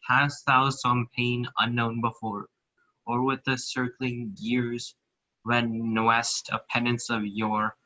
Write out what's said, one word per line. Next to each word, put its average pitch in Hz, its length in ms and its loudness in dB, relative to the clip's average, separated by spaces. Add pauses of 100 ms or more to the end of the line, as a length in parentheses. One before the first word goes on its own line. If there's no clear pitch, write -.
Hast 139 400 2
thou 135 240 4
some 123 460 0
pain 123 320 0 (100)
unknown 117 420 0
before, 110 480 -4 (560)
or 120 180 0
with 131 220 0
the 131 140 0
circling 120 800 -4
years, 120 560 -2 (480)
when 113 500 0
knowest 113 580 2
a - 100 -2 (100)
penance 120 400 0
of 110 160 0
yore 107 600 0